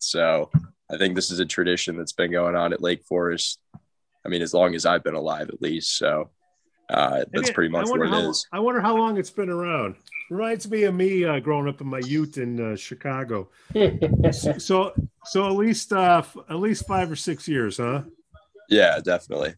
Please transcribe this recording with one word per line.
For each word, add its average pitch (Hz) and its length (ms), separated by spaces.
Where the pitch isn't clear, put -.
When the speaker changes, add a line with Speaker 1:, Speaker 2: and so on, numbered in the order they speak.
Speaker 1:
So 80 480
I 80 60
think 92 200
this 87 140
is 87 100
a 87 60
tradition 90 500
that's 85 160
been 87 180
going 87 260
on 85 160
at - 80
Lake 87 240
Forest, 87 540
I - 40
mean, 87 140
as 82 120
long 87 220
as 80 100
I've 82 180
been 80 120
alive, 78 340
at - 120
least. 78 360
So, 76 320
uh, 67 340
Speaker 2:
And - 100
Speaker 1:
that's - 180
Speaker 2:
it, - 40
Speaker 1:
pretty 85 160
much 85 160
Speaker 2:
I 240 40
wonder 82 160
Speaker 1:
what 85 120
it - 40
Speaker 2:
how, 156 80
Speaker 1:
is. - 220
Speaker 2:
I 180 80
wonder 240 200
how 226 160
long 226 220
it's - 120
been 196 200
around. 165 460
Reminds 214 400
me 214 140
of 196 100
me, 185 300
uh, 151 160
growing 143 280
up 139 120
in 139 80
my 131 100
youth 147 400
in, 120 340
uh, 104 40
Chicago. 120 720
Speaker 3:
<laughs> 208 140
Speaker 2:
So, 147 260
so, 190 340
so 196 220
at 196 80
least, 208 380
uh, 180 320
f-, - 120
at 156 80
least 208 300
five 185 240
or 151 60
six 151 320
years, 120 300
huh? 127 240
Speaker 1:
Yeah, 90 340
definitely. 82 540